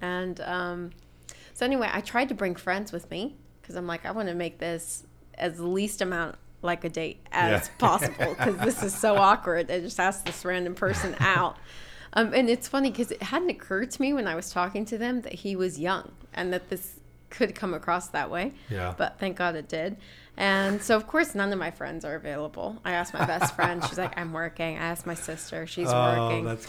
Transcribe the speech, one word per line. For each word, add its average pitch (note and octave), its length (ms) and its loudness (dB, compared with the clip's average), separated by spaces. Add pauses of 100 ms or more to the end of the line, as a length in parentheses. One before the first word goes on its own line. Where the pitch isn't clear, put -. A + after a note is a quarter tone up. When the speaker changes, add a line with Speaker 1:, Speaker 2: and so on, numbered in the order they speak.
Speaker 1:
And, F3+ 400 -4
um, F3 500 -4 (600)
so B3 120 0
anyway, B3+ 260 2
I G3+ 100 0
tried B3+ 280 0
to A#3+ 60 -4
bring F#3 200 0
friends G3 360 -2
with E3+ 200 -8
me G3+ 240 -6 (260)
'cause F3 140 -14
I'm F3+ 120 -4
like, E3+ 180 -6
"I - 60 -4
wanna G3 220 -2
make F3 240 -4
this - 480 -6 (300)
as E3+ 240 -2
least F#3+ 420 0
amount F3 340 -2 (280)
like F3 200 0
a E3+ 60 -2
date D#3+ 300 -4 (120)
as F3 200 4
Speaker 2:
Yeah. F#3+ 220 4
<laughs> - 40 -18
Speaker 1:
possible - 580 4
'cause B2+ 220 2
this B3+ 260 2
is F#3+ 100 0
so G#3+ 240 4
awkward. F#3 540 6
I F3+ 80 0
just E3+ 200 -4
asked F#3+ 260 2
this - 180 -8
random F3+ 320 0
person F#3 420 0
Speaker 2:
<laughs> - 20 -4
Speaker 1:
out." F#3 380 4 (560)
Um, A3 200 4
and A#3+ 160 6
it's A#3+ 180 2
funny C4+ 240 2
'cause A3+ 200 -2
it - 120 -6
hadn't E4 280 0
occurred G#3 400 -4
to - 100 -4
me C4+ 120 4
when A#3+ 140 0
I D#3+ 80 -2
was E3+ 160 -6
talking G3 340 0
to A3 120 -4
them A#3+ 240 0
that - 120 -10
he G3 220 -4
was F3+ 240 0
young F3+ 320 -2 (220)
and F3+ 180 -2
that F3+ 180 -4
this - 260 -8 (340)
could - 260 0
come F#3 180 -4
across F3 360 -2
that C#3+ 200 -4
way. F#3 220 -4 (180)
Speaker 2:
Yeah. F2+ 280 -2
Speaker 1:
But - 200 -2
thank F#3+ 200 -4
God F3 180 0
it D3+ 140 -10
did. E3+ 260 -4 (400)
And G3 460 2
so, A3 160 4
of G#3+ 100 -2
course, - 260 2
none G3+ 200 0
of F#3+ 60 -2
my E3 120 -4
friends C#3+ 320 -10
are D3+ 120 -6
available. D3+ 680 -6
I F3+ 80 -2
asked F3 220 -2
my D3+ 120 2
best D#3 300 0
friend. F3 300 0
She's - 120 -4
like, F3+ 200 -2
"I'm E3 160 -6
working." D#3+ 440 -4
I D#3+ 40 -6
asked E3+ 240 -4
my E3+ 80 -4
sister. E3 520 -8
She's E3+ 240 -2
Speaker 2:
Oh, A#2+ 400 4
Speaker 1:
working. A2+ 140 0
Speaker 2:
that's A2+ 260 -4